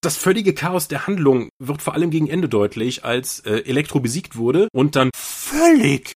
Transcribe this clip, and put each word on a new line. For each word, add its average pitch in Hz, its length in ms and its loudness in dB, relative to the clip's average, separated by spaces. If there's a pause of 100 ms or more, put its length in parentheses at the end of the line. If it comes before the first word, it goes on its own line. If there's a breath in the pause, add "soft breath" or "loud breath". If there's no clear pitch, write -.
das 156 160 -4
völlige 190 360 2
Chaos 175 360 -4
der 139 180 -6
Handlung 139 400 2 (100)
wird 143 240 -8
vor - 120 -6
allem 170 160 0
gegen 156 180 0
Ende 160 220 -2
deutlich, 113 560 -2
als, 123 400 -4
äh, 107 140 -2
Elektro 135 420 -2
besiegt 123 340 -6
wurde 131 380 2
und 147 240 2
dann 127 180 4
völlig 285 1000 2